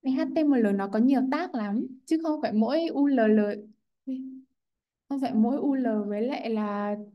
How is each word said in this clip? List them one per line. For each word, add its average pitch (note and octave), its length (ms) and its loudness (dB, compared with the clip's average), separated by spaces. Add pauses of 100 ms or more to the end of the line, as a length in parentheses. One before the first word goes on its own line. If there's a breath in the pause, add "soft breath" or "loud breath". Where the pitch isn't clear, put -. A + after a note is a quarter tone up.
Cái C4+ 100 0
H C#4 80 0 (140)
T D#4+ 120 2
M C#4+ 60 4
L A#3 220 4
nó G3 140 -2
có G#3 100 -2
nhiều C4 220 4 (100)
tag D#4+ 220 -4
lắm, G#3+ 340 -4 (200)
chứ D#4+ 160 0
không D4+ 200 -2
phải - 100 -2
mỗi B3 340 2
U C#4+ 200 0
L C4+ 140 2
L, G#3+ 200 6 (1700)
không C#4 120 -4
phải B3+ 140 -2
mỗi A3+ 220 4
U D4 180 0
L C4 120 0 (220)
với G#3 140 -2
lại B3 280 -4
là G#3 460 -2 (180)